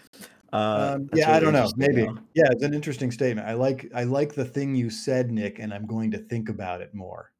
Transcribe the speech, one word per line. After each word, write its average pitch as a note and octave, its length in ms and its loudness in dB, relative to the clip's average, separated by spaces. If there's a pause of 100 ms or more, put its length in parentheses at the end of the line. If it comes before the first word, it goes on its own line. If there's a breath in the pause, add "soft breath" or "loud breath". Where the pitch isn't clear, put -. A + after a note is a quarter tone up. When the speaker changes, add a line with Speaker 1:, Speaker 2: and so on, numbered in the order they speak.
(540 loud breath)
Speaker 1:
Uh, G#2+ 420 0
Speaker 2:
Um, C#3 160 -6
Speaker 1:
that's D#3+ 80 4
Speaker 2:
yeah, D#3 80 4
I D#3 60 6
Speaker 1:
really D#3+ 120 6
Speaker 2:
don't D#3 80 6
know, C#3+ 60 6
Speaker 1:
interesting, A2+ 200 2 (160)
Speaker 2:
maybe. A2+ 100 4
Speaker 1:
though. G#2+ 120 -6 (160)
Speaker 2:
Yeah, D#3+ 180 8
it's A#2 120 2
an D3 100 0
interesting C#3+ 380 -4
statement. A#2 360 -2
I A2 60 -4
like, B2+ 400 -2
I B2 120 -2
like C#3 280 0
the C3 120 -2
thing C#3 300 -4
you A#2+ 140 0
said, B2+ 400 -2
Nick, G#2+ 300 -4
and A2 140 -8
I'm G#2+ 120 -8
going A2 260 -2
to G2+ 80 -4
think A2+ 280 -6
about F#2 340 -6
it - 120 -14
more. F#2 460 -14